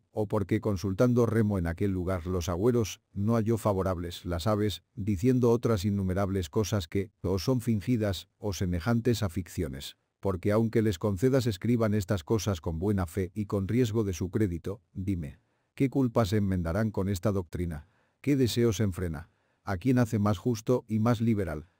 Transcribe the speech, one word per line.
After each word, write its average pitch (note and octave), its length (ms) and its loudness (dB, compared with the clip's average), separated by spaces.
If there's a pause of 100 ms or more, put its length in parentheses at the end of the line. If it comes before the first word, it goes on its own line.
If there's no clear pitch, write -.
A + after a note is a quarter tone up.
(100)
o G#2+ 180 -4
porque G#2+ 320 0
consultando A2+ 640 2
Remo G#2 340 2
en F2 80 0
aquel F#2+ 260 0
lugar F2+ 340 -2
los F#2 240 -2
agüeros, A2 500 0 (140)
no G#2 220 0
halló A2 200 0
favorables F#2 720 -2
las E2+ 200 -2
aves, G#2 360 0 (120)
diciendo A#2 560 2
otras A2+ 360 2
innumerables F#2+ 640 0
cosas G#2 380 0
que, G2 220 -4 (120)
o F#2+ 160 0
son B2+ 240 0
fingidas, G#2+ 760 0
o G#2 160 -4
semejantes A2 680 0
a G2+ 80 -2
ficciones. C#2 680 -6 (240)
Porque G2 320 0
aunque A2+ 300 2
les G#2+ 160 0
concedas A#2 480 2
escriban A2 480 0
estas G#2 280 0
cosas G#2+ 380 0
con E2 180 -4
buena G2 280 0
fe F#2 280 -4
y G#2+ 120 -4
con G2 200 -2
riesgo A2+ 380 0
de G2 80 -2
su F#2 180 -4
crédito, F#2+ 520 -2 (100)
dime, F2+ 480 -4 (340)
¿qué C#3 140 0
culpa B2 380 2
se F#2 100 0
enmendarán F#2+ 540 0
con G2 180 -2
esta G2+ 240 -2
doctrina? E2+ 560 -6 (320)
¿Qué C#3+ 160 0
deseo A#2 380 2
se A#2 80 -2
enfrena? F2 480 -4 (340)
¿A G2 140 -4
quién B2 200 2
hace A#2+ 200 2
más G#2 180 2
justo B2 500 0
y A2 120 -2
más A2+ 240 2
liberal? F#2 580 -2